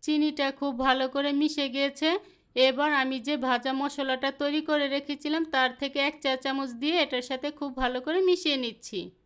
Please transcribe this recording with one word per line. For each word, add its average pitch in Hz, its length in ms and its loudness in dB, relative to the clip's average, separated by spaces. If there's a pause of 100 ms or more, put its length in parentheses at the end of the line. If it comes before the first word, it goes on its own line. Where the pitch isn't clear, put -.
চিনিটা 302 480 0
খুব 277 280 -4
ভালো 262 280 4
করে 277 260 0
মিশে 294 360 2
গিয়েছে। 277 400 0 (460)
এবার 262 380 4
আমি 262 260 0
যে 277 180 -2
ভাজা 254 360 0
মশলাটা 269 580 -2
তৈরি 285 300 -2
করে 302 260 0
রেখেছিলাম 285 640 -2
তার 254 260 4
থেকে 277 220 -4
এক 285 220 0
চা 269 160 0
চামচ 269 320 -4 (100)
দিয়ে 302 220 0
এটার 254 240 -2
সাথে 262 260 -6
খুব 294 240 -6
ভালো 254 260 0
করে 320 200 0
মিশিয়ে 359 360 2
নিচ্ছি। 226 420 -6 (260)